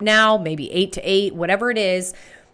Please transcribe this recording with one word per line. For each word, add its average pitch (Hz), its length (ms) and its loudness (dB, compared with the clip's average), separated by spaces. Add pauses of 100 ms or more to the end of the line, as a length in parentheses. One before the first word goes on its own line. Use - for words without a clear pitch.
now, 214 380 4
maybe 156 320 -6
eight 190 220 -2
to - 100 -10
eight, 196 320 0
whatever 190 380 -2
it 226 60 -2
is. 185 360 -2 (400)